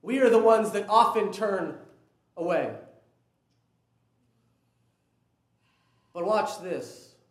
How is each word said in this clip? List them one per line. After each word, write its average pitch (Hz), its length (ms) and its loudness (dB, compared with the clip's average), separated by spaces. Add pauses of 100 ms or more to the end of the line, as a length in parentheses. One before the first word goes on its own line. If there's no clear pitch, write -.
We 240 160 -6
are 247 140 4
the 220 80 6
ones 220 320 4
that - 180 -6
often 220 420 2
turn 190 460 -6 (580)
away. 160 400 -4 (3250)
But 175 140 -8
watch 214 340 -2
this. - 540 -12 (180)